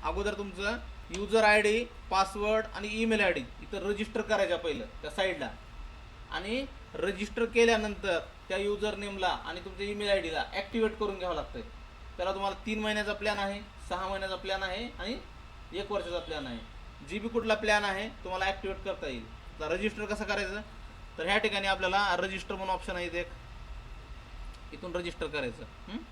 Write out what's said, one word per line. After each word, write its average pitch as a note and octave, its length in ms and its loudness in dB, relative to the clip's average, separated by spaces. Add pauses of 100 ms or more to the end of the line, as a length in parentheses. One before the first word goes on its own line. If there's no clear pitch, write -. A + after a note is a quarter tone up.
अगोदर G3+ 300 0
तुमचं G3+ 440 -2 (340)
user G3+ 320 4
आयडी, G#3+ 400 8 (260)
पासवर्ड G#3 560 4 (100)
आणि G3+ 120 -4 (140)
ईमेल A3 200 6
आयडी F3+ 180 6
इथं - 400 -8
रजिस्टर G#3 420 0
करायच्या G3 360 4
पहिलं C#3 280 0 (160)
त्या D3+ 100 -6
साईडला E3 380 0 (840)
आणि G#3+ 340 -2 (300)
रजिस्टर G3 500 0
केल्यानंतर G#3+ 760 6 (280)
त्या F#3 100 0
युजर G3+ 380 2
नेमला G3 320 0
आणि E3+ 380 -2
तुमच्या F#3+ 200 -6
ईमेल G#3 240 -2
आयडीला E3 340 2 (100)
ॲक्टिवेट G#3+ 440 2
करून G3+ 200 0
घ्यावं F3+ 180 0
लागतंय. C#3 260 -4 (560)
त्याला F#3 160 0
तुम्हाला G3 220 0 (100)
तीन G#3+ 140 0
महिन्याचा G#3+ 340 0
प्लॅन G3+ 260 0
आहे, G3+ 200 -2 (300)
सहा F#3 180 -2
महिन्याचा F#3+ 280 -2
प्लॅन F#3+ 280 -2
आहे G3 240 -2 (120)
आणि G#3+ 180 -2 (560)
एक G3+ 180 -4
वर्षाचा F3 280 0
प्लॅन C#3+ 280 -6
आहे. A#2 120 -6 (500)
जी G3 100 -2
बी G#3+ 80 -4
कुठला A3 260 4
प्लॅन G#3+ 320 6
आहे G3 220 0 (160)
तुम्हाला F#3 220 0
ॲक्टिवेट F#3+ 400 -2
करता F#3 220 -2
येईल. A#2+ 180 -6 (300)
आता D#3 140 -4
रजिस्टर G#3 360 0
कसं G#3 180 -2
करायचं, G3+ 380 -2 (560)
तर E3 80 -2
ह्या G3+ 120 4
ठिकाणी G3+ 300 2
आपल्याला F#3+ 520 4
रजिस्टर F#3+ 360 -2
म्हणून F#3+ 180 0
ऑप्शन F3+ 220 -2
आहे F3 100 -2
इथे E3+ 140 -2
एक, F3 100 -4 (1400)
इथून F3 220 -8
रजिस्टर E3+ 320 -2
करायचं, C3+ 360 -2 (240)
हं? G#3 100 -8 (140)